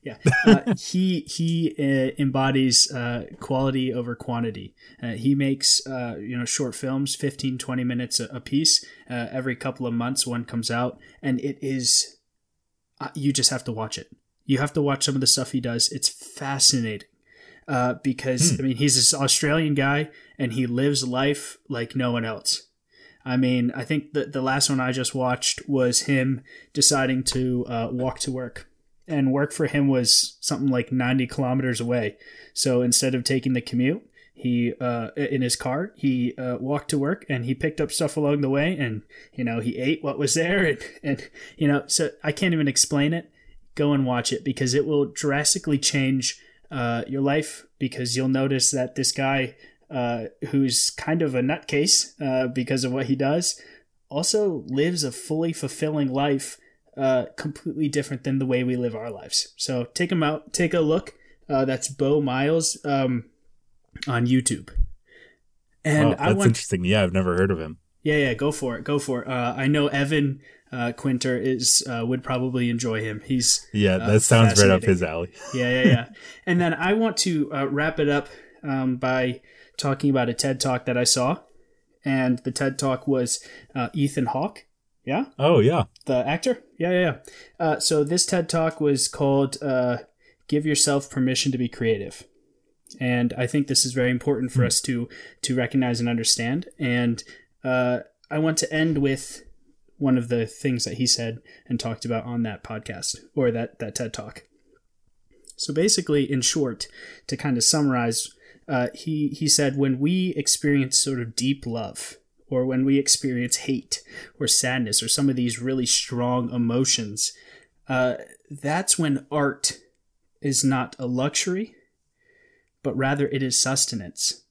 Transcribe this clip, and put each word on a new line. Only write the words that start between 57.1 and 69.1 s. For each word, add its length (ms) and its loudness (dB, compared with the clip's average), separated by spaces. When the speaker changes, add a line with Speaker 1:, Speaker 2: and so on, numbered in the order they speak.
Speaker 1:
completely 500 -4
different 380 -4
than 140 0
the 60 0
way 160 2
we 140 0
live 180 -2
our 160 -8
lives. 460 -6
So 300 -4
take 260 -4
him 100 2
out, 300 -2
take 220 0
a 80 2
look. 320 0
Uh, 160 0
that's 240 -2
Bo 320 0
Miles, 640 0
um, 420 0
on 220 2
YouTube. 440 0
And 240 4
Speaker 2:
Wow, 100 2
Speaker 1:
I 60 -2
Speaker 2:
that's 100 6
Speaker 1:
want 140 4
Speaker 2:
interesting. 340 -2
Yeah, 200 4
I've 100 0
never 240 2
heard 140 2
of 80 -2
him. 180 -10
Speaker 1:
Yeah, 140 2
yeah, 160 2
go 180 0
for 240 -4
it, 80 -12
go 160 0
for 220 -4